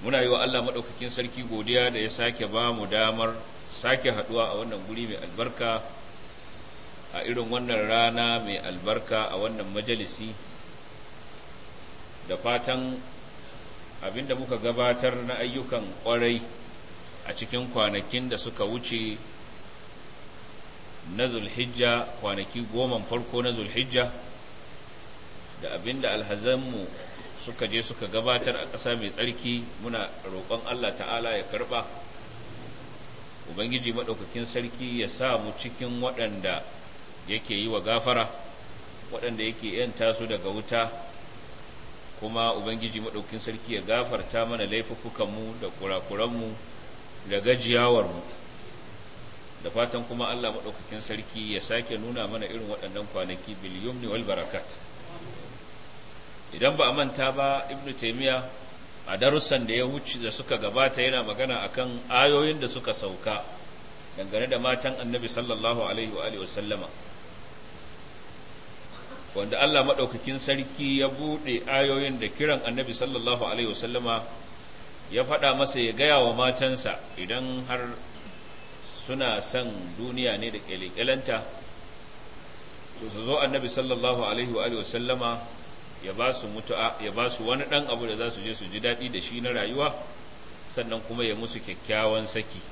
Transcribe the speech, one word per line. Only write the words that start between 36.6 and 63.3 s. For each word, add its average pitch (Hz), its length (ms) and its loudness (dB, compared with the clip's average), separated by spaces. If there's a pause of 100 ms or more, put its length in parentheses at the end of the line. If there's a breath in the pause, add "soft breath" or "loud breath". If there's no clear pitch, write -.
yake 110 260 0
yi 104 140 2
wa 107 140 2
gafara, 113 480 4 (840)
waɗanda 101 320 -2
yake 113 320 -2
yanta 117 400 4
su 117 100 -2
daga 101 240 -2
wuta, 113 400 0 (1300)
kuma 113 340 4
Ubangiji 110 480 -2
Maɗaukakin 107 400 -4
Sarki 113 320 -4
ya 98 60 0
gafarta 113 680 2
mana 117 180 0
laifuffukanmu 110 920 -2
da 113 80 -4
kurakuranmu 107 880 -2 (760)
da 101 120 2
gajiyawarmu. 117 800 6 (1400)
Da 87 60 -2
fatan 120 380 2
kuma 120 240 -2
Allah 120 240 0
Maɗaukakin 104 480 -6
Sarki 107 520 -4
ya 92 40 2
sake 117 400 0
nuna 117 280 -2
mana 107 200 -2
irin 113 240 -4
waɗannan 101 400 -4
kwanaki 92 500 -4
bil 95 220 -8
yumni 123 240 -4
wal 110 160 0
barakat. 95 400 -2 (1900)
Idan 131 240 4
ba 156 100 8
a 123 60 6
manta 135 380 4
ba, 139 380 4
Ibn 135 280 -6
Taymiyyah 127 460 2 (640)
a 98 100 -2
darussan 135 500 6
da 113 60 2
ya 123 120 6
wuce 135 360 -2
da 113 80 0
suka 127 280 0
gabata 127 440 4
yana 127 240 4
magana 107 420 0
akan 123 320 -2 (100)
ayoyin 143 500 8
da 131 80 0
suka 117 260 0
sauka 101 500 0 (720)